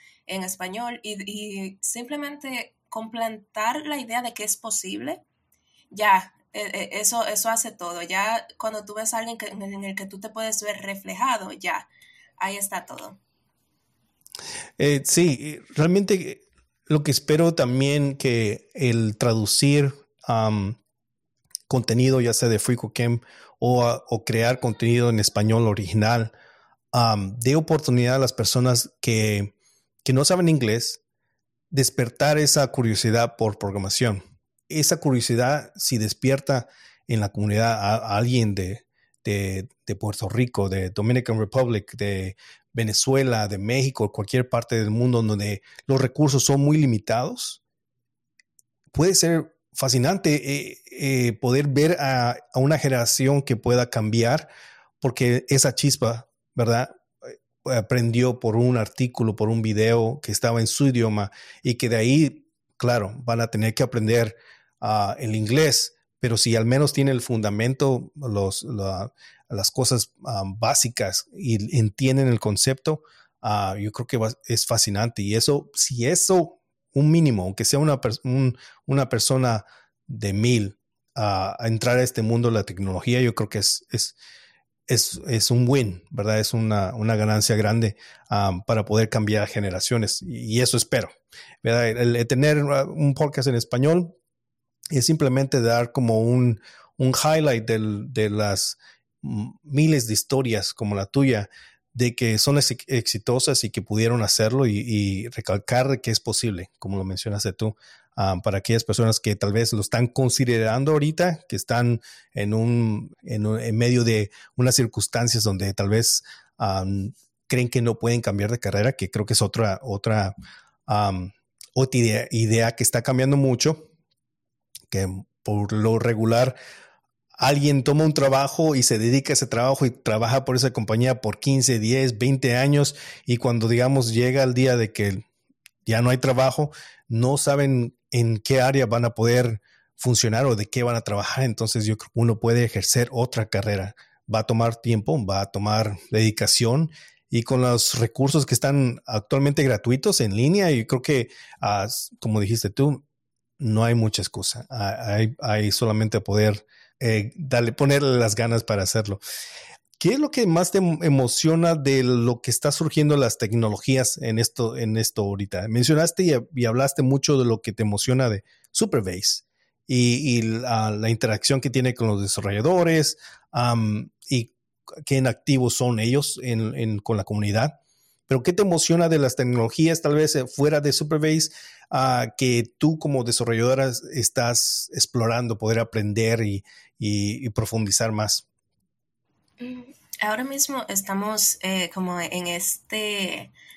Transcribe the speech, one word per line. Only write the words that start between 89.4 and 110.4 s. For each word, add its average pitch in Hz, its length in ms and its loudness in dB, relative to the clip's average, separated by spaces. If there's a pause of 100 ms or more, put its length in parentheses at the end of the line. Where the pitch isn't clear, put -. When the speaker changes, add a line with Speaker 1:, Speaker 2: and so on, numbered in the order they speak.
Speaker 2:
generaciones. 101 720 -2
Y, 117 360 -6
y 120 40 4
eso 123 160 2
espero, 113 320 -2 (540)
¿verdad? 117 260 2
El, 120 260 2
el 117 120 0
tener, 147 320 4 (120)
ah, 139 140 2
un 143 300 0
podcast 139 340 0
en 127 60 2
español 151 600 0 (760)
es 135 160 2
simplemente 139 540 2
dar 117 320 2
como 113 280 2
un, 123 400 2 (360)
un 131 160 2
highlight 147 520 2
del, 110 480 -2
de 107 160 0
las 104 480 -2 (460)
m-, 117 400 -8
miles 147 440 2
de 110 80 -2
historias 117 600 -2
como 104 200 -4
la 98 120 -2
tuya 123 420 2 (440)
de 120 220 0
que 113 240 0
son 143 200 2
ex-, - 280 -2
exitosas 123 800 0
y 107 60 -4
que 101 120 -6
pudieron 113 400 0
hacerlo 117 440 2
y, 104 120 0
y 104 500 -2
recalcar 123 720 -2
que 120 100 -6
es 110 100 0
posible, 104 580 -4
como 98 180 -8
lo 95 80 -4
mencionaste 98 480 -6
tú, 110 240 -4 (400)
ah, 95 260 0
para 98 160 0
aquellas 113 260 0
personas 110 340 2
que 107 180 -4
tal 101 160 -2
vez 113 200 0
lo 107 80 -2
están 120 260 0
considerando 123 880 0